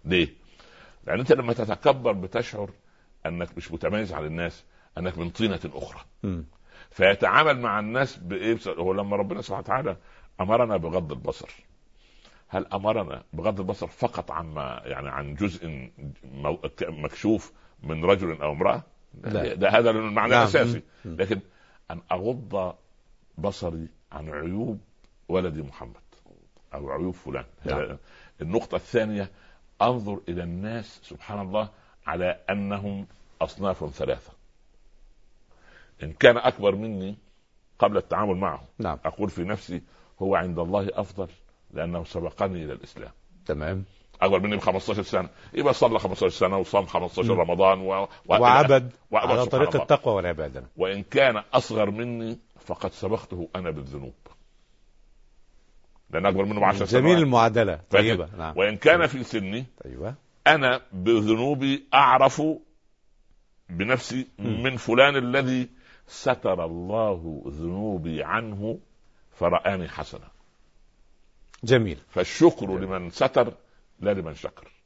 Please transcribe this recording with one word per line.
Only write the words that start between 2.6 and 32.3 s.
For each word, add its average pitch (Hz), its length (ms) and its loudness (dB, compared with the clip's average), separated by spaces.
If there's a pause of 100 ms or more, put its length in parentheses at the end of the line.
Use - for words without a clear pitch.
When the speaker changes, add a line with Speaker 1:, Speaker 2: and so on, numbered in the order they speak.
Speaker 1:
أنك 85 300 -6
مش - 160 -12
متميز 90 400 -4
عن 76 120 -6
الناس، 82 400 -6 (340)
أنك 85 200 -6
من 87 120 -6
طينة 101 340 -2
أخرى. 67 360 -12 (220)
Speaker 2:
مم. 87 220 -6 (460)
Speaker 1:
فيتعامل 110 720 4
مع 107 200 -2
الناس 120 360 -2
بإيه؟ 98 380 -2
بس-، 110 140 -6
هو 85 240 -2
لما 101 240 -2
ربنا 101 260 -4
سبحانه 95 180 -8
وتعالى 120 360 -2 (440)
أمرنا 110 360 2
بغض 82 360 -2
البصر، - 420 -10 (920)
هل 95 180 -6
أمرنا 98 560 -4 (100)
بغض 98 280 -4
البصر 92 260 -6
فقط - 440 -6
عما، 73 540 -8
يعني، 67 240 -8
عن 71 260 -8
جزء 82 560 -6 (440)
مو-، 73 220 -4
ك-، - 320 -8
مكشوف 82 640 -2 (300)
من 80 220 -4
رجل 90 380 2
أو 76 100 -2
امرأة؟ 98 300 0 (420)
Speaker 2:
لا. 104 300 -4
Speaker 1:
ده، 95 140 2
هذا 113 220 6
المعنى 110 400 0
Speaker 2:
نعم. 120 120 8
Speaker 1:
الأساسي. 117 400 2 (220)
Speaker 2:
مم. 82 120 -10
Speaker 1:
لكن 95 240 -2 (500)
أن 85 100 -12 (120)
أغض 95 640 -4 (640)
بصري 82 500 -6 (240)
عن 78 160 -12
عيوب 92 520 -6 (480)
ولد 90 300 -2
محمد 65 360 -14 (800)
أو 71 160 -10
عيوب 87 240 -4
فلان. 67 300 -10 (200)
Speaker 2:
نعم. 73 160 -4
Speaker 1:
هذا. 69 180 -8 (440)
النقطة 90 340 -2
الثانية: 107 540 -2 (520)
أنظر 104 460 0
إلى 87 140 -6
الناس، 101 600 -10
سبحان - 380 -12
الله، 101 280 -2 (380)
على 90 320 -2 (120)